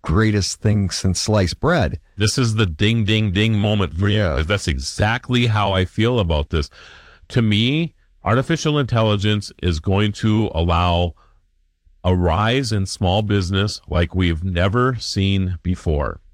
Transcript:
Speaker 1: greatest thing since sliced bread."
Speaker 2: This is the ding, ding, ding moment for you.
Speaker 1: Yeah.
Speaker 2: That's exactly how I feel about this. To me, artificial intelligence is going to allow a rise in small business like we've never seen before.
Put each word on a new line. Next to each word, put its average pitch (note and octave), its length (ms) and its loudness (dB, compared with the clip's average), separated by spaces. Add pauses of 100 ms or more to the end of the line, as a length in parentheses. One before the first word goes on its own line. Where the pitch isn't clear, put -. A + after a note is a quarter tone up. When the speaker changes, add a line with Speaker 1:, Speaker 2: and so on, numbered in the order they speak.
Speaker 1:
greatest G#2 580 0
thing G#2 300 0
since - 320 -2
sliced G#2 400 0
bread." B2 400 0 (160)
Speaker 2:
This G#2+ 200 0
is A#2 180 0
the A2 100 2
ding, G#2 400 0
ding, G#2+ 260 0
ding G#2+ 260 2
moment G2+ 360 0
for G2 160 0
you. G#2 80 2
Speaker 1:
Yeah. D#2+ 240 0
Speaker 2:
That's F#2+ 260 -2
exactly A2+ 800 -2
how G#2 240 0
I F#2 140 2
feel A#2 340 0
about E2 300 0
this. D#2 200 -2 (600)
To B2 120 2
me, A#2+ 540 0 (300)
artificial D3 520 0
intelligence G#2+ 760 0 (100)
is E2+ 160 0
going G2+ 340 0
to G#2+ 400 0
allow E2+ 600 0 (920)
a F#2 100 2
rise G#2 600 0
in F#2+ 120 0
small F#2+ 360 0
business G2+ 680 -2
like F2 260 0
we've F2 300 0
never G2 520 0
seen G2 680 -2
before. D2 560 -2 (140)